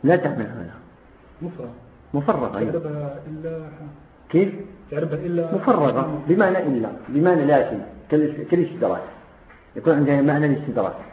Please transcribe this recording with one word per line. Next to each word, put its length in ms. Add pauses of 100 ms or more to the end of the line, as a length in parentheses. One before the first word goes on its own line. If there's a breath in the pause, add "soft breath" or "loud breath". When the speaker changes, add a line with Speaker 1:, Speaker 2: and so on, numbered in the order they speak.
Speaker 1:
لا 120
تعمل 300
عمل. 240 (720)
Speaker 2:
مفرغة. 320 (400)
Speaker 1:
مفرغة، 440
أيوة. 140
Speaker 2:
تعربها 540
إلا. 340 (680)
Speaker 1:
كيف؟ 260 (360)
Speaker 2:
تعربها 280
إلا. 360
Speaker 1:
مفرغة. 720
بمعنى 300
إلا. 300 (200)
بمعنى 360
لكن. 340 (320)
كال-، 400
كالاستدراك. 520 (720)
يكون 160
عندها 300
معنى 240
الاستدراك 480 (180)